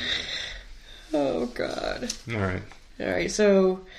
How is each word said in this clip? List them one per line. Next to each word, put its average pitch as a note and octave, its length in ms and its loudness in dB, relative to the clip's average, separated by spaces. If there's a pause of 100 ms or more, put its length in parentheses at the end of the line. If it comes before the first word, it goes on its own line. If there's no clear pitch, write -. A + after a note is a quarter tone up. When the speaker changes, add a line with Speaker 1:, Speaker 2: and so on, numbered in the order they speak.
(1120)
Speaker 1:
Oh, B3 340 2
God. - 640 -4 (200)
Speaker 2:
All A2 80 0
right. F#2 220 0 (380)
Speaker 1:
All - 60 -4
right, F#2+ 240 0
so F#3+ 500 6 (180)